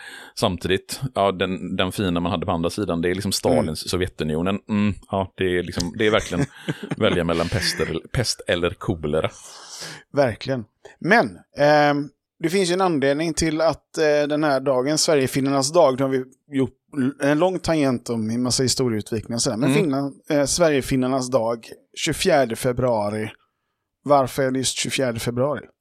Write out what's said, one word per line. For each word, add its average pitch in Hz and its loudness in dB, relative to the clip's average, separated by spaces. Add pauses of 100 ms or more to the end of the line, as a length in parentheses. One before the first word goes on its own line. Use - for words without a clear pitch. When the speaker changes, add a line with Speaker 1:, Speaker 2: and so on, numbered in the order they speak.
(340)
Speaker 1:
Samtidigt, 92 -2 (140)
ja, 98 4
den, 92 -4
den 92 -2
fina 90 0
man 87 -2
hade 82 -4
på 98 -2
andra 85 -2
sidan, 85 -2
det 87 0
är 92 0
liksom 98 -2
Stalins 85 0
Speaker 2:
Mm. 78 -6 (140)
Speaker 1:
Sovjetunionen. 87 -2 (100)
Mm, 104 0 (160)
ja, 98 -2
det 90 0
är 87 0
liksom, 85 -6
det 110 2
är 107 4
verkligen 104 0 (260)
Speaker 2:
<laughs> - -8
Speaker 1:
välja 92 2
mellan 82 0
pest - -2
eller, 80 -2
pest - -4
eller 87 0
kolera. 80 -2 (840)
Speaker 2:
Verkligen. 131 0 (360)
Men, 185 4 (320)
ehm, 147 4 (340)
det 165 -2
finns 180 2
ju 175 2
en 185 0
anledning 151 2
till 160 0
att, 160 -2
eh, 151 4
den 151 0
här 139 2
dagen, 135 0
Sverigefinnarnas 139 2
dag, 151 6
då 135 0
har 135 0
vi 131 0 (340)
gjort 131 0 (520)
en 147 4
lång 180 2
tangent 139 0
om 113 -2
en 120 -2
massa 127 0
historieutvikningar 117 -2
och 117 -2
sådär. 120 -2
Men 135 2
Speaker 1:
Mm. 147 4
Speaker 2:
Finland, 139 -2 (160)
eh, 147 4
Sverigefinnarnas 131 2
dag, 117 0 (300)
tjugofjärde 143 2
februari. 110 0 (760)
Varför 139 4
är 131 2
det 131 0
just 127 -2
tjugofjärde 127 -2
februari? 123 -2 (200)